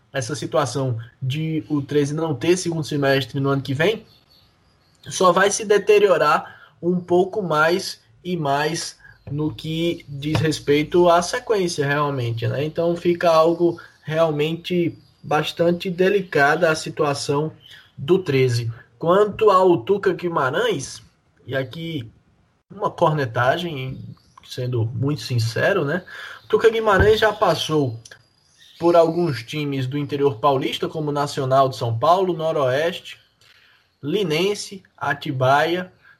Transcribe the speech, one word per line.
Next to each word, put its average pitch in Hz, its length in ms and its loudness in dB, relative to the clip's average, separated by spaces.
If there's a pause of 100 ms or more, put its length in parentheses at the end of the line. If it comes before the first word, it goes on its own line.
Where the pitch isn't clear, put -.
(120)
essa 139 220 -6
situação 135 640 -2 (240)
de 156 460 -4
o 151 120 -2
treze 143 340 0
não 160 200 -2
ter 165 220 2
segundo 165 260 -4
semestre 139 560 0
no 139 120 0
ano 139 120 0
que 135 120 -6
vem, 196 300 0 (1000)
só 185 280 2
vai 190 200 4
se 220 140 -4
deteriorar 190 1080 2 (100)
um 175 160 0
pouco 185 440 0
mais 165 580 0 (240)
e 180 120 -4
mais 151 640 -2 (320)
no 151 240 -4
que 160 540 -4
diz 143 320 -4
respeito 151 680 2
à 170 140 6
sequência, 180 640 -2
realmente, 135 640 -2
né? 123 160 -2
Então 170 320 -2
fica 175 340 0
algo 165 500 2 (220)
realmente 160 960 -2 (240)
bastante 170 680 0
delicada 175 840 2
a 160 40 0
situação 151 800 -2 (440)
do 160 220 2
treze. 127 540 0 (260)
Quanto 202 520 2
ao 185 280 6
Tuca 196 340 0
Guimarães, 160 880 -4 (440)
e 131 80 -8
aqui 135 560 -8 (600)
uma 196 200 -6
cornetagem, 139 1080 -2 (460)
sendo 123 400 -4
muito 131 380 -4
sincero, 135 600 -2
né? 160 200 -4 (440)
Tuca 220 200 4
Guimarães 214 520 4
já 220 120 4
passou 156 680 0 (800)
por 170 180 4
alguns 165 460 2
times 139 440 -4
do 139 120 -6
interior 143 400 0
paulista, 147 500 0
como 151 240 -6
Nacional 139 560 0
de 127 80 -8
São 113 220 -4
Paulo, 180 340 2
Noroeste, 156 880 -2 (840)
Linense, 190 800 -4 (140)
Atibaia, 143 960 0 (280)